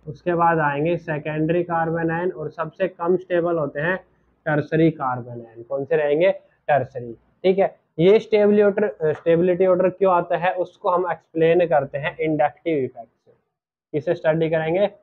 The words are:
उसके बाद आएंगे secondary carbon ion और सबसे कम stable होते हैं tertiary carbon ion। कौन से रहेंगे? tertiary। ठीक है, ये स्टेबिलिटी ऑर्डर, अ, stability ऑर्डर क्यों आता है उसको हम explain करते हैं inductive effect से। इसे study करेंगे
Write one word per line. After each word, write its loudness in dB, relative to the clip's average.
उसके -6
बाद 2
आएंगे -2
secondary -4
carbon -2
ion -4
और -10
सबसे -6
कम -2
stable -2
होते -6
हैं -2
tertiary 2
carbon -8
ion। -20
कौन -6
से 0
रहेंगे? 2
tertiary। -2
ठीक 2
है, 0
ये 6
स्टेबिलिटी 4
ऑर्डर, 2
अ, -2
stability 2
ऑर्डर 2
क्यों 2
आता 0
है -2
उसको -4
हम 0
explain 0
करते 0
हैं -8
inductive -2
effect -6
से। -20
इसे -2
study 0
करेंगे 0